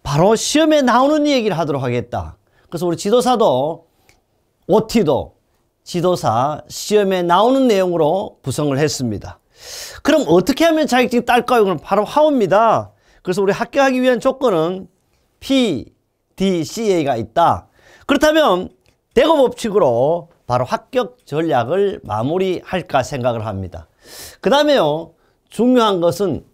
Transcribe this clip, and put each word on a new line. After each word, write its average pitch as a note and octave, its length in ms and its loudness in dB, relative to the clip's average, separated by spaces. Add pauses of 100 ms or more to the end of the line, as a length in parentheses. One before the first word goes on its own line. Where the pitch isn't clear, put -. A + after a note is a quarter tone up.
바로 E3 340 2
시험에 D4+ 460 2
나오는 C#4 460 2
얘기를 G#3+ 300 0
하도록 D3 260 -4
하겠다. A2+ 540 -6 (320)
그래서 E3+ 180 -6
우리 E3+ 80 -2
지도사도, G3 920 0 (800)
오티도 E3+ 680 0 (480)
지도사 D3+ 840 -2
시험에 G3 520 0
나오는 A3+ 460 2
내용으로 F#3 760 0
구성을 C#3 340 -2
했습니다. A#2+ 600 -4 (640)
그럼 D4+ 240 2
어떻게 F#3 380 2
하면 D#4 220 2
자격증 B3 380 0
딸까요? A#3+ 380 2
그럼 F#3+ 140 0
바로 G3+ 280 -2
하오입니다. G#3+ 880 2 (280)
그래서 F#3 220 -2
우리 G3 80 2
합격하기 B3+ 500 0
위한 B3+ 180 2
조건은 F#3+ 680 -2 (520)
피디씨에이가 F#3 1800 -2
있다. A#2 500 0 (400)
그렇다면 D4+ 600 2 (440)
대거 D#4 220 4
법칙으로 E3+ 960 0 (180)
바로 B2 180 0
합격 - 600 -6
전략을 D#3 760 -2
마무리할까 E3+ 1000 -4
생각을 A#2+ 420 -4
합니다. F#2+ 420 -10 (520)
그 F#3+ 100 -2
다음에요, G#3+ 640 0 (360)
중요한 A3 520 2
것은 E3+ 520 -2